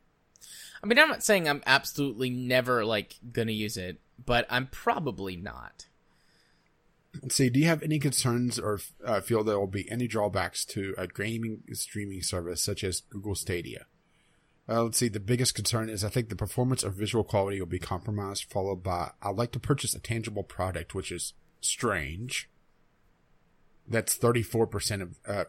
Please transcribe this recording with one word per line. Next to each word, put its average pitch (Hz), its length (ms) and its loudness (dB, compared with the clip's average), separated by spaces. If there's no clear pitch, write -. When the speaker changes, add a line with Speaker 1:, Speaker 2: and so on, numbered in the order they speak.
Speaker 1:
I - 20 -6
mean, 240 140 6
I'm 311 100 10
not - 140 -2
saying 185 240 6
I'm 143 180 0
absolutely 131 640 2
never, 123 560 2
like, 107 300 0
gonna 113 220 0
use 107 240 -4
it, 92 220 -8
but 120 260 4
I'm 127 180 2
probably 120 680 -2
not. 64 520 -12
Speaker 2:
Let's 127 140 -2
see, 127 160 6
do 127 80 4
you 156 80 6
have 165 160 2
any 156 160 2
concerns 123 580 2
or, 104 220 -2
uh, 104 160 2
feel 110 220 2
there 107 160 2
will 101 80 2
be 95 240 -4
any 120 160 0
drawbacks 101 580 0
to 95 320 -4
a 95 80 -2
gaming 110 560 -4
streaming 101 500 -6
service 87 400 -2
such 101 200 -2
as 92 180 -2
Google 101 340 -6
Stadia? 85 500 -4
Uh, 113 160 2
let's 113 140 0
see, 120 120 2
the 104 100 -4
biggest 120 340 2
concern 110 360 0
is 104 140 -4
I 107 60 0
think 113 200 0
the 104 60 -4
performance 123 480 0
or - 60 0
visual 101 340 0
quality 98 360 2
will 90 80 -4
be 90 100 -2
compromised, 98 680 -4
followed 98 360 0
by, 87 300 -2
"I'd 101 140 -2
like 120 160 0
to - 80 -4
purchase - 340 0
a - 60 -8
tangible 110 420 -4
product," 90 540 -4
which 95 160 -6
is 87 220 -8
strange. 95 880 -2
That's 113 280 0
thirty-four 117 520 4
percent 104 340 -2
of, 90 260 -10
uh, 101 220 0